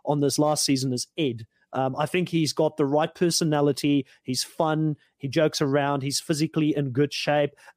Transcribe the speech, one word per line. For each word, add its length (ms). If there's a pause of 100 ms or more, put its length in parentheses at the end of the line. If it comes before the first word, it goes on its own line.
on 160
this 200
last 240
season, 280
is 140 (100)
Ed. 300 (260)
Um, 240
I 100
think 220
he's 240
got 240
the 100
right 280
personality. 880 (200)
He's 180
fun. 540 (220)
He 100
jokes 320
around. 420
He's 160
physically 580
in 140
good 220
shape. 380 (260)